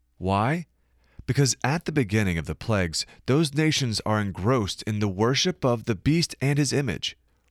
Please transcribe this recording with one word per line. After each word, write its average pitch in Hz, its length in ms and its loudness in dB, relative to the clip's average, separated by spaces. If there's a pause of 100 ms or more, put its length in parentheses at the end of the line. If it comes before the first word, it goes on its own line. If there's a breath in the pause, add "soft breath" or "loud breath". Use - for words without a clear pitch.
(180)
Why? 110 480 0 (640 soft breath)
Because 131 360 2
at 147 220 0
the - 60 -4
beginning 104 480 2
of 71 80 -6
the 78 80 -4
plagues, 95 500 -2 (220 loud breath)
those 143 260 2
nations 143 500 0
are 107 160 2
engrossed 101 640 -2
in 107 140 -4
the 104 100 0
worship 120 560 0
of 120 220 0
the 117 80 -2
beast 151 480 0
and 139 160 2
his 143 160 0
image. 127 420 -4 (360)